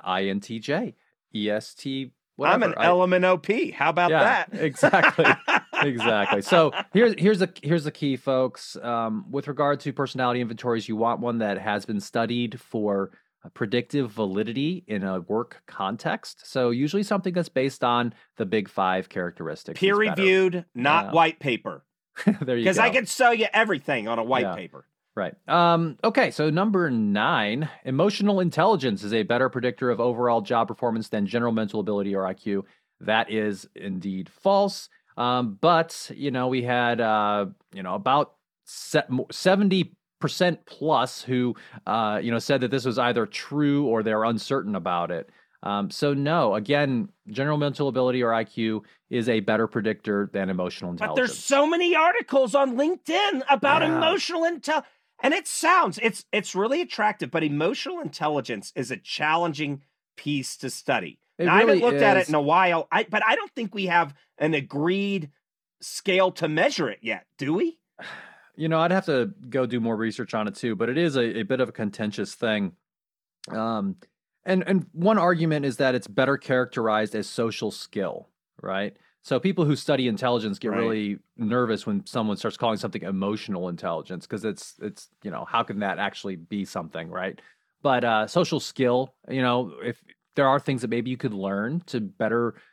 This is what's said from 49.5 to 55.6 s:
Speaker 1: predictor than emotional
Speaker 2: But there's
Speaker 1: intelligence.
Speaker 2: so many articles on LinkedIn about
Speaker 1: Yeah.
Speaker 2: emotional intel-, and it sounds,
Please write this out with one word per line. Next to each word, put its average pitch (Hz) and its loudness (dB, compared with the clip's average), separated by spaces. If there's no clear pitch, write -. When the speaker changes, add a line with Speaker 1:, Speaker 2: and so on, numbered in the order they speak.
Speaker 1:
predictor 104 -2
than 98 -2
emotional 90 -4
Speaker 2:
But - -4
there's 247 0
Speaker 1:
intelligence. - -12
Speaker 2:
so 277 4
many 339 2
articles 311 2
on 269 2
LinkedIn 330 0
about 277 4
Speaker 1:
Yeah. 320 2
Speaker 2:
emotional 330 0
intel-, 311 -2
and 277 4
it 370 -2
sounds, 311 2